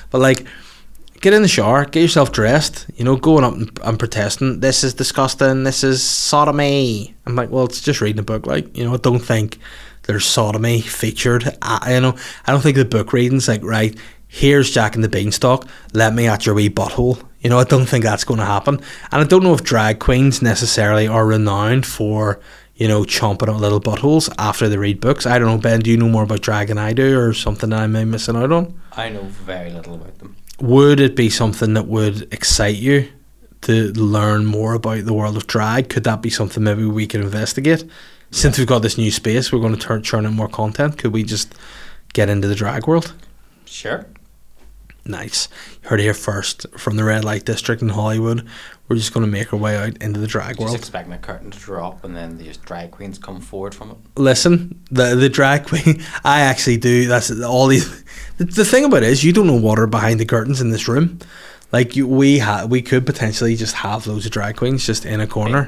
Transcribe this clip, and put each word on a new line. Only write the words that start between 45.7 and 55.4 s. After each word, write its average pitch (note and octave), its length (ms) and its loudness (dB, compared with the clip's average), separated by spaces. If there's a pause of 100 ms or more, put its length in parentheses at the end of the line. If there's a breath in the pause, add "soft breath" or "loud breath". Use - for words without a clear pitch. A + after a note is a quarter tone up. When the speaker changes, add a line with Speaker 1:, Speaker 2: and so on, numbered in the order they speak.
Speaker 1:
You - 60 -12
heard G#2+ 120 2
it - 20 0
here G#2+ 100 0
first. - 520 -8 (120)
From G#2+ 200 -6
the G#2+ 80 0
red G#2+ 180 0
light G#2+ 220 -6
district A#2 360 -4
in A2+ 80 0
Hollywood, A2+ 560 -2 (420 loud breath)
we're A#2+ 100 0
just A2 160 -4
gonna A#2 140 0
make G#2 260 -4
our G#2+ 60 -2
way G#2+ 180 -2
out A2 240 -6
into G#2 180 -6
the G#2+ 80 -4
drag G#2+ 300 -6
Speaker 2:
Just - 20 -6
Speaker 1:
world. A2+ 160 -4
Speaker 2:
expecting F2 360 -12
the F2 60 -14
curtain - 340 -14
to - 60 -18
drop F2 460 -12
and F#2 120 -14
then E2 220 -14
these E2 200 -18
drag F2 340 -14
queens G2 260 -16
come F#2+ 220 -16
forward G2 340 -12
from G#2+ 180 -18
it. - 60 -20 (200)
Speaker 1:
Listen, E3+ 640 2 (100)
the, B2 240 2
the C3 140 4
drag C#3+ 360 2